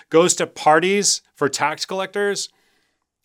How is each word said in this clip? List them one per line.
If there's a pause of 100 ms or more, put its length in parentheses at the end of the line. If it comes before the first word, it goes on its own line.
(120)
goes
to
parties (100)
for
tax
collectors?" (760)